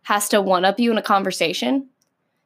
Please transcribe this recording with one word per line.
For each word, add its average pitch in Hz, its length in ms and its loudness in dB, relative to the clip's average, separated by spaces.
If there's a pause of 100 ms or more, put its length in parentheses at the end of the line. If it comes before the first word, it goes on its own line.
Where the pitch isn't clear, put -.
has - 240 -2
to 214 120 2
one-up 190 380 2
you 233 140 2
in 214 60 0
a 190 40 -4
conversation. 196 880 -2 (580)